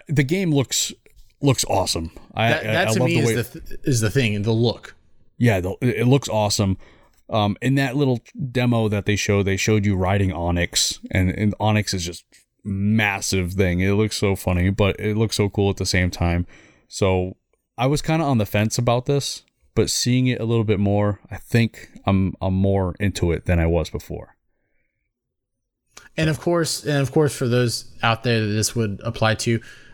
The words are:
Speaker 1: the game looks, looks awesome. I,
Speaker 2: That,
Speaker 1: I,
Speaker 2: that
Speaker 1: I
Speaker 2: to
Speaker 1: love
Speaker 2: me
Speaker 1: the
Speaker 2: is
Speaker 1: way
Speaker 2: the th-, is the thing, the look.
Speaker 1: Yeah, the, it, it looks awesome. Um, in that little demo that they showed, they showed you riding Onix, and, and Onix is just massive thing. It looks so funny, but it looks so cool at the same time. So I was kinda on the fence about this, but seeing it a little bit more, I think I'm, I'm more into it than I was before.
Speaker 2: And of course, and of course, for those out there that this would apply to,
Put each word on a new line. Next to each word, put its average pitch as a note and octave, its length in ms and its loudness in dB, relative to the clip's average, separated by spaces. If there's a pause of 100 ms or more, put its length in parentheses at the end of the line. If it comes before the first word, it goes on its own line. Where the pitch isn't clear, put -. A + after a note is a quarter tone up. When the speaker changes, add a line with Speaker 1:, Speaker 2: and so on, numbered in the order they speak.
Speaker 1:
the D3 140 2
game E3+ 280 -2
looks, - 440 0 (480)
looks C3+ 240 2
awesome. F2 440 -2 (220)
I, A2 160 0
Speaker 2:
That, - 120 0
Speaker 1:
I, G#2+ 120 -6
Speaker 2:
that F#3 160 0
Speaker 1:
I A3 60 2
Speaker 2:
to G#3 60 2
Speaker 1:
love B2+ 100 2
Speaker 2:
me A#2 60 2
Speaker 1:
the A#2 40 2
Speaker 2:
is A#2 60 2
Speaker 1:
way A2+ 80 2
Speaker 2:
the A#2+ 100 -2 (160)
th-, - 240 -12
is B2+ 160 0
the G#2+ 100 0
thing, G#2+ 300 0
the A2 120 0
look. - 440 -2 (400)
Speaker 1:
Yeah, A2 240 2
the, F2+ 120 -4 (100)
it, B2 60 2
it A#2 180 0
looks C3+ 240 4
awesome. G#2 480 0 (500)
Um, G#2 320 0
in B2+ 140 0
that C#3 220 0
little C3 240 0 (300)
demo A#2 380 2
that G2+ 160 -2
they G#2 120 0
showed, G2+ 260 2
they F#2+ 160 0
showed A2 260 2
you G2+ 100 2
riding F#2 360 2
Onix, F2 680 -2 (120)
and, F#2 220 2
and G#2 260 0
Onix G#2+ 340 0
is F#2 100 -4
just E2+ 220 -10 (400)
massive G2 880 0
thing. F#2 280 2
It G2 120 2
looks G#2+ 240 0
so G2 200 0
funny, F2+ 340 0
but G2 280 0
it G#2 200 -2
looks A2+ 180 0
so G#2 140 2
cool G2+ 180 0
at F#2+ 80 -2
the F#2+ 80 -6
same F2+ 260 0
time. F2 360 0 (420)
So F#2 480 0 (400)
I B2 120 0
was D3 120 0
kinda D#3+ 240 0
on C#3 140 2
the G2+ 80 0
fence G#2+ 320 0
about A#2+ 260 0
this, - 380 -2 (320)
but - 160 2
seeing B2+ 360 2
it B2 140 0
a A2+ 60 -4
little A2+ 180 0
bit G#2 160 0
more, G2+ 400 0 (100)
I G2 60 -12
think - 540 -2 (160)
I'm, G2 340 2
I'm F#2 140 -2
more F#2+ 440 0
into F2+ 320 0
it - 140 -2
than F2 160 2
I E2 60 2
was E2 240 0
before. - 440 -12 (1800)
Speaker 2:
And D#3 140 0
of D3+ 100 -4
course, E3+ 440 -2
and C#3+ 180 0
of B2+ 100 -2
course, D3+ 240 2
for C3+ 100 -2
those A#2+ 440 0 (120)
out A2+ 200 0
there A#2 180 0
that G#2 120 0
this G#2+ 220 -2
would G#2 300 -4
apply A2+ 320 0
to, A#2 240 0 (340)